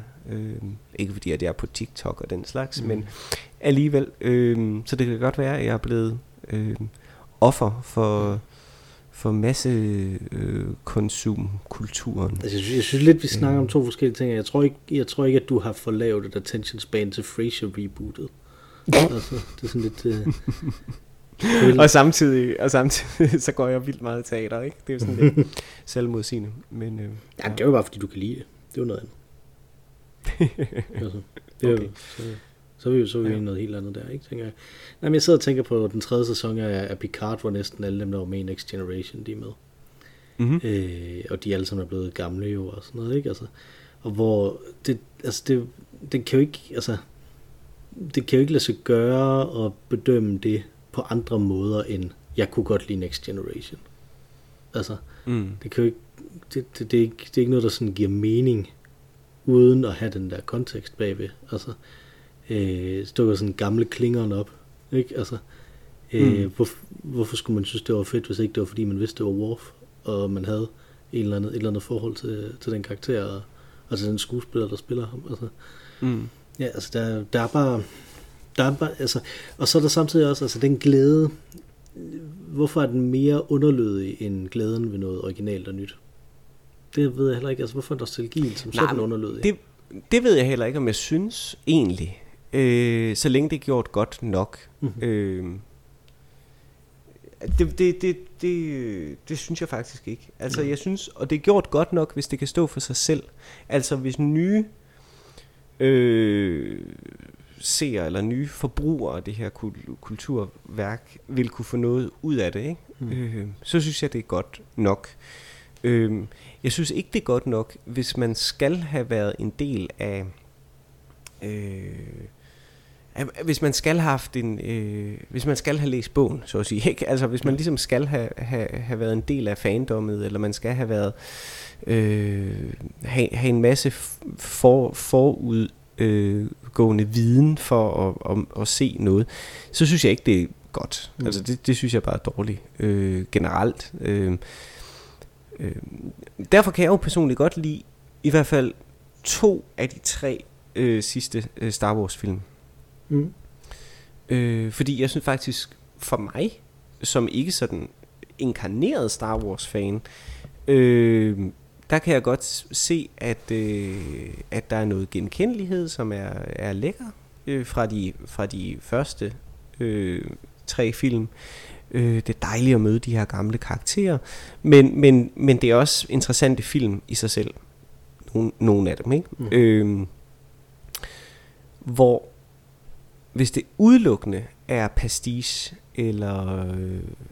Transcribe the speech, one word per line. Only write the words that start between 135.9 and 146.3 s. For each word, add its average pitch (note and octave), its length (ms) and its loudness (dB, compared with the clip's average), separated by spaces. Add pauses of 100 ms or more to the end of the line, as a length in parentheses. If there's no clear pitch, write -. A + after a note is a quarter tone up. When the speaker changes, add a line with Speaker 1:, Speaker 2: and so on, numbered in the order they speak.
Speaker 1:
øh, G#2 480 2 (260)
gående G#2+ 360 6
viden B2 500 6
for G#2 500 2 (180)
at, G2 120 0
at, - 240 -4
at G#2+ 60 -2
se - 320 0
noget, G#2 260 4 (460)
så D#3+ 140 4
synes D#3+ 180 4
jeg G#2 60 6
ikke, - 160 2
det F#2+ 160 6
er - 40 -2 (260)
godt. - 460 -10
Speaker 2:
Mm. B2 80 -4
Speaker 1:
Altså, G2+ 160 -2
det, B2 240 -6
det B2+ 100 4
synes A#2+ 180 0
jeg A2 80 2
bare - 120 -2
er - 40 -2
dårligt, G#2 420 -4 (180)
øh, G2 540 0
generelt. F2 680 0
Øh, F#2+ 380 0 (1200)
øh, - 140 -6 (800)